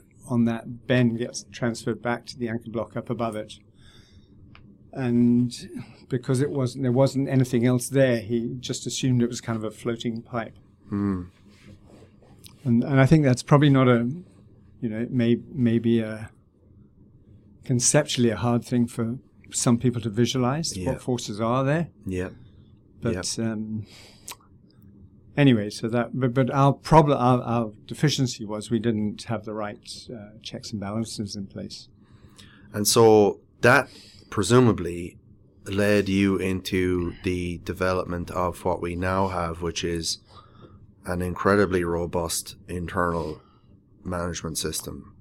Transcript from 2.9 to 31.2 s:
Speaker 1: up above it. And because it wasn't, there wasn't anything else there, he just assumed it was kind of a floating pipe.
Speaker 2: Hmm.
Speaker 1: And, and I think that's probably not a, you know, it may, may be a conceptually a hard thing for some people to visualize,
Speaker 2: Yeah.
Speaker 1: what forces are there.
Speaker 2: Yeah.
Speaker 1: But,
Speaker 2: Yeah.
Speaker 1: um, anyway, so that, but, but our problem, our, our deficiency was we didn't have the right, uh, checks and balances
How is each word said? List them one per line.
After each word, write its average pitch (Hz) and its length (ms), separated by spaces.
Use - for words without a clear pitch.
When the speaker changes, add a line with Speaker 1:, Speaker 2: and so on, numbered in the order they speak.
Speaker 1:
up 120 140
above 113 260
it. 107 180
And 120 600
because 127 320
it 147 100
wasn't, 135 320
there 123 100
wasn't 135 360
anything 127 380
else 123 220
there, 127 320
he 117 380
just 120 280
assumed 123 360
it 117 60
was 120 120
kind 113 160
of 110 80
a 107 60
floating 117 520
pipe. 110 340
Speaker 2:
Hmm. 101 360
Speaker 1:
And, 117 180
and 139 180
I 135 60
think 156 180
that's 127 200
probably 147 260
not 131 160
a, 120 240
you 127 80
know, 107 100
it 120 140
may, 120 240
may 117 260
be 117 220
a 107 300
conceptually 127 640
a 104 60
hard 120 280
thing 120 240
for 117 300
some 120 260
people 120 220
to 110 100
visualize, 123 680
Speaker 2:
Yeah. 95 160
Speaker 1:
what 127 100
forces 120 380
are 117 220
there. 147 260
Speaker 2:
Yeah. 92 260
Speaker 1:
But, 107 380
Speaker 2:
Yeah. 113 140
Speaker 1:
um, 110 340
anyway, 120 340
so - 180
that, 117 300
but, 123 160
but 131 160
our 139 220
problem, 147 460
our, 123 240
our 117 300
deficiency 123 580
was 104 260
we 117 100
didn't 107 440
have 107 200
the 107 100
right, 107 340
uh, 107 300
checks - 300
and 107 80
balances 104 560